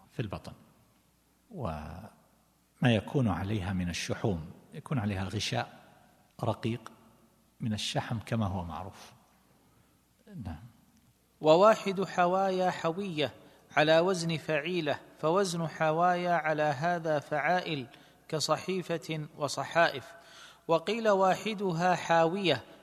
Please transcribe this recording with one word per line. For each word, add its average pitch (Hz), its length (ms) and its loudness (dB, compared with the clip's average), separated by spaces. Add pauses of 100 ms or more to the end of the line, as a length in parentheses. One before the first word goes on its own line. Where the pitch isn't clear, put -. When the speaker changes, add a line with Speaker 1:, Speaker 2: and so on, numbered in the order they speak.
(120)
Speaker 1:
في - 100 -8
البطن، 92 320 -10 (1000)
وما 85 580 -10 (760)
يكون 120 440 2
عليها 95 460 -2
من 90 160 -2
الشحوم، 85 600 -4 (220)
يكون 156 260 -6
عليها 101 240 -2
غشاء 104 580 -6 (640)
رقيق 113 480 -4 (680)
من 110 140 -2
الشحم 113 460 -4
كما 113 260 -2
هو 92 180 -4
معروف. 85 480 -12 (1300)
نعم. 82 200 -12 (800)
Speaker 2:
"وواحد 190 600 6
حوايا 185 680 0
حوية 165 640 -2 (440)
على 156 220 6
وزن 170 380 0
فعيلة، 156 600 -2 (200)
فوزن 170 480 0
حوايا 175 640 2
على 156 320 0
هذا 156 560 0
فعائل 151 680 -2 (400)
كصحيفة 160 1000 -2 (100)
وصحائف". 139 760 0 (540)
وقيل 202 420 2
واحدها 185 840 2
حاوية 165 680 2 (200)